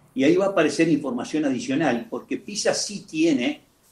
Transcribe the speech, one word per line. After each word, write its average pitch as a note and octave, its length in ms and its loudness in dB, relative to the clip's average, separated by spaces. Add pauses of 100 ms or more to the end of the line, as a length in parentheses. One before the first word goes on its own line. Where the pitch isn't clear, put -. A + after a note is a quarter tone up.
(140)
y C3 100 2
ahí E3 120 6
va F#3+ 100 2
a - 20 2
aparecer E3 420 2
información C3+ 560 -2
adicional, C3 640 -2
porque B2 260 -8
pisa - 380 -2
sí - 340 -8
tiene D3+ 540 0 (300)